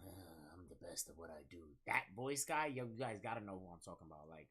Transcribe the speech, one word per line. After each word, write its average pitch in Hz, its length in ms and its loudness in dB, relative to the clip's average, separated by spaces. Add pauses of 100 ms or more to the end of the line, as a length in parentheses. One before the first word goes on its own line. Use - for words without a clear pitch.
Uh, 85 480 -10
I'm 90 160 -12
the 82 60 -12 (100)
best 82 240 0
at 76 80 -14
what 82 120 -8
I 80 200 -8
do. 87 100 -12 (280)
That 117 160 8 (120)
voice 135 300 4
guy, 156 220 6
yo, 127 180 2
you 113 140 -4
guys 117 220 2
gotta 113 220 2
know 98 180 -2
who 92 100 -8
I'm 85 120 -10
talking 85 240 -8
about. 78 220 -10
Like 78 220 -12